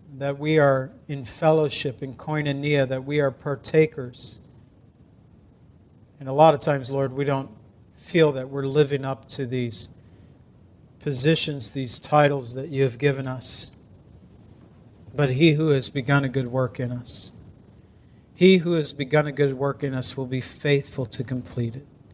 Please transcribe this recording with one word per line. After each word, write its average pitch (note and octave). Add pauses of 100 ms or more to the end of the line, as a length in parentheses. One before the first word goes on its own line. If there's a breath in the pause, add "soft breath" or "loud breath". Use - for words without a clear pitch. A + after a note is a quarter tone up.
(180)
that C#3
we D#3
are C3+ (160)
in C#3
fellowship, D#3
in C3
koinonia, D3
that C3
we D3
are C#3
partakers. C#3 (1800)
And C3+
a C3
lot D#3
of C#3
times, C3+
Lord, C3+
we C#3
don't C3+ (460)
feel D#3
that C3
we're C#3
living C#3
up C3+
to C#3
these A#2+ (1080 soft breath)
positions, C#3+
these C3
titles C#3
that C3+
you C3+
have A#2
given C3+
us. - (1400)
But C#3+
he D3+
who D#3
has C3+
begun C#3
a C3+
good B2+
work B2+
in B2
us, - (1040 soft breath)
he F#3+
who F3
has D#3
begun D3
a D3
good C#3
work C3+
in C3+
us C3
will C3+
be B2+
faithful C#3
to -
complete A#2+
it. C#3 (280)